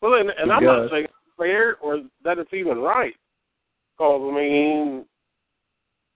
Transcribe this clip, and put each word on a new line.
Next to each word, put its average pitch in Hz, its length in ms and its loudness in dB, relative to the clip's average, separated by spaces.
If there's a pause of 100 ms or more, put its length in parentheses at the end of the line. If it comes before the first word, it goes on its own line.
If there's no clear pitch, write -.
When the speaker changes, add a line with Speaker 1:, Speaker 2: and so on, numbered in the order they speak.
Speaker 1:
Well, 240 140 2
and, 202 160 2
and 160 200 -2
I'm 226 120 4
Speaker 2:
He 127 40 4
Speaker 1:
not 127 160 6
Speaker 2:
does. - 80 -4
Speaker 1:
saying 151 140 -4
it's - 100 -14 (220)
fair 202 400 0
or 147 260 -6 (220)
that 175 140 -2
it's 165 140 -10
even 170 260 -4
right. 165 360 -2 (840)
'Cause, 143 260 2
I 139 100 -4
mean, 147 720 0 (1120)